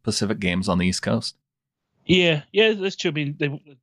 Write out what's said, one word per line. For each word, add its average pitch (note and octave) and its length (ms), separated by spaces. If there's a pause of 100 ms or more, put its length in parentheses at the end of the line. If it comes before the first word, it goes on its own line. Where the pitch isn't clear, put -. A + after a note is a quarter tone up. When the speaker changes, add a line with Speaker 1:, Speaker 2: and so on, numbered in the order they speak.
Speaker 1:
Pacific G#2+ 360
games F#2 300
on F2+ 80
the F2+ 100
East F#2 140
Coast. - 340 (680)
Speaker 2:
Yeah, E3+ 360 (100)
yeah, A3 220
that's F#3+ 240
true. F3 140
I - 20
mean, D3 260
they, C#3+ 440